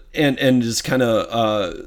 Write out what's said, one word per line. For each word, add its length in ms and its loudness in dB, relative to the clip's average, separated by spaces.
and, 240 0
and 220 4
just 240 -2
kinda, 440 0
uh, 440 0